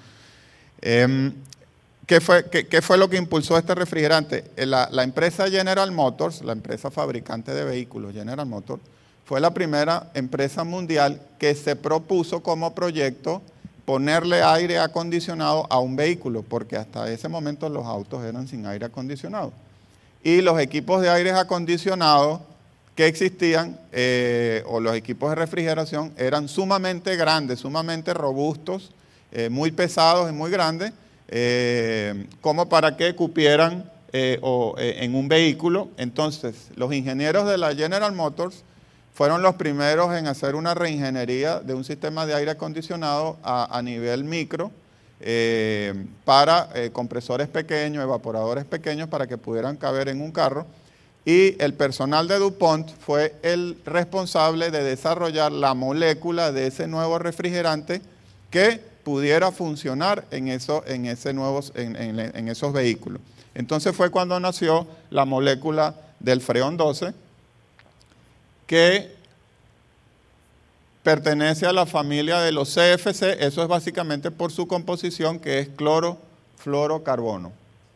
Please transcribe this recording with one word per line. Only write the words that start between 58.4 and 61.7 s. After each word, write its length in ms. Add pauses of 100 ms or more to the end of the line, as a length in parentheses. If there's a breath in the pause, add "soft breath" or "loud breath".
que 320 (220)
pudiera 480
funcionar 800
en 160
eso, 400
en 180
ese 280
nuevo, 280 (140)